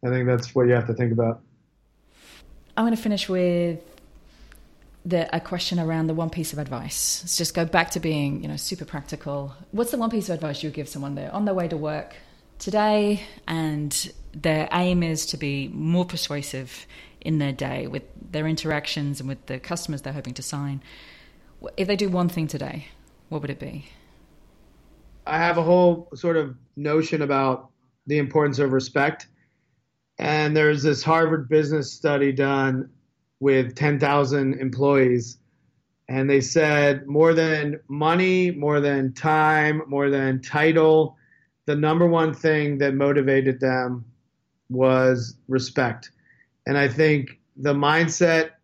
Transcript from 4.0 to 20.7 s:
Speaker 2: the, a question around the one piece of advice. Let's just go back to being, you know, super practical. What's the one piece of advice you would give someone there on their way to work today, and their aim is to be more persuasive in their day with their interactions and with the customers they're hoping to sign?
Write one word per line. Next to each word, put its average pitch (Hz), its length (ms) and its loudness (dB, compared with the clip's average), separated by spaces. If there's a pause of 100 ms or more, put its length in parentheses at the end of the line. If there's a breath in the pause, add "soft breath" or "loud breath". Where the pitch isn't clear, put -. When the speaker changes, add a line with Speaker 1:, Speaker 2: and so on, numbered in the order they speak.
Speaker 2:
the, 170 300 -2
a 165 60 -2
question 175 380 -6
around 160 300 -2
the 160 60 -2
one 165 140 -2
piece 160 240 -6
of 147 60 -10
advice. - 640 -6
Let's - 160 -4
just 170 160 -4
go 170 100 0
back 170 280 0
to 175 80 -4
being, 147 420 -2
you 151 60 -8
know, 147 80 -8
super 170 280 -10
practical. 143 720 -10 (160)
What's 233 200 -4
the 285 60 -4
one 226 140 -2
piece 214 180 -4
of 180 60 -2
advice 147 280 -6
you 156 60 -6
would 143 60 -10
give 143 140 -10
someone 139 260 -8
there 139 180 -10
on 208 120 -2
their 202 100 0
way 180 140 -2
to 165 80 -4
work 151 400 -8 (420 soft breath)
today, 208 640 0 (240 loud breath)
and 151 680 -4 (220)
their 156 380 -2
aim 180 300 2
is 160 240 -2
to - 120 -8
be 139 300 -4
more 170 360 0
persuasive 143 840 -8 (340 loud breath)
in 156 180 -2
their 139 140 0
day 135 340 -6
with 139 160 -8 (280)
their 156 160 -4
interactions 147 760 -4
and 131 80 -8
with 135 180 -12
the 131 120 -8
customers 151 440 -8
they're 135 100 -10
hoping 131 220 -10
to 131 80 -14
sign? 143 400 -8 (800 loud breath)